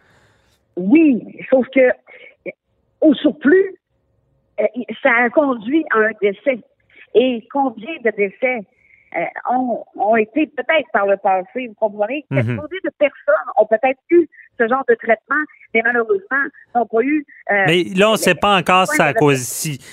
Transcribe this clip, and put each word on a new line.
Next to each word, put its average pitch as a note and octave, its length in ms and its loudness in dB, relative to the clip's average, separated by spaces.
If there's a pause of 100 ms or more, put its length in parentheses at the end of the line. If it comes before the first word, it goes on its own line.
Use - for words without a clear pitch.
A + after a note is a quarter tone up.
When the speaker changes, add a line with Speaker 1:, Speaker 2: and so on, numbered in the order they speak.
(760)
Speaker 1:
Oui, A#3+ 460 4 (280)
sauf C4 240 2
que, B3+ 160 4 (1080)
au D4+ 140 4
surplus, F#4 600 0 (880)
euh, G#3+ 40 0 (380)
ça C4+ 80 2 (140)
a A#3 60 0
conduit C4+ 540 0 (100)
à A3 40 2
un A3 120 2 (100)
décès. G#3 400 -2 (540)
Et A#3+ 380 2
combien C4+ 420 -4 (100)
de A3+ 120 0
décès, G#3+ 440 -4 (540)
euh, E3+ 60 -6 (300)
ont, B3 340 -4 (120)
ont A3 200 0
été A3+ 300 -2
peut-être D4+ 460 -4
par G3+ 140 0
le G3 120 2
passé, G3 500 -2
vous G#3+ 60 -20
comprenez ? G#3+ 560 -4
Speaker 2:
Mhm. C3+ 120 0 (140)
Speaker 1:
Combien D4+ 280 -10
de D#4 140 -6
personnes D#4 500 -2 (100)
ont G#3+ 80 4
peut-être A3+ 320 0 (120)
eu E4+ 160 6 (320)
ce A3+ 100 0
genre C4 200 -2
de A#3+ 60 4
traitement, A#3 480 -2 (320)
mais A3+ 100 0
malheureusement, A#3 600 -2 (300)
n'ont A#3 120 0
pas A3+ 160 0
eu, D4 220 -2 (260)
euh, G3+ 160 0
Speaker 2:
Mais F3 180 2 (100)
là, G3 140 4
on A3 40 2
ne G#3 40 2
sait F#3 180 2
pas G3+ 220 2
encore F#3 320 2
si, - 80 -2
ça F3 100 4
a C#3+ 60 2
Speaker 1:
le - 60 -4
Speaker 2:
causé, C#3+ 240 4
si, C#3 360 -8 (140)